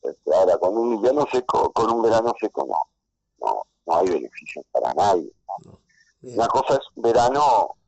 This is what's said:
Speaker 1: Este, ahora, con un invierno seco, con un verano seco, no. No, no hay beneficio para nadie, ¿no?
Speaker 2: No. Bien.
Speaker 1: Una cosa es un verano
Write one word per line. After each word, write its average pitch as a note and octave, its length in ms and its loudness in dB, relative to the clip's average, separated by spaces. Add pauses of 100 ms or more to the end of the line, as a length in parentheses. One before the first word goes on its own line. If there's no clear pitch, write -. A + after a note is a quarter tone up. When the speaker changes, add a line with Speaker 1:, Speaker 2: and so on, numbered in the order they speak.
Speaker 1:
Este, C#2+ 320 -4
ahora, F2+ 240 4
con F#2 180 0
un A#2 180 0
invierno C3 360 0
seco, - 420 -2
con A2+ 200 0
un A#2 100 -2
verano A2+ 380 2
seco, C#2+ 260 -4
no. - 80 -6 (680)
No, G#1 220 -4 (240)
no D#2+ 100 0
hay F#2 120 2
beneficio C#2 640 -6
para A#1+ 220 -2
nadie, F#2+ 380 2 (140)
¿no? - 240 -14
Speaker 2:
No. - 100 -20 (400)
Bien. B2 160 -12
Speaker 1:
Una A2+ 120 0
cosa - 260 0
es C3+ 60 0 (160)
un B2 60 -16
verano A#2+ 760 2 (120)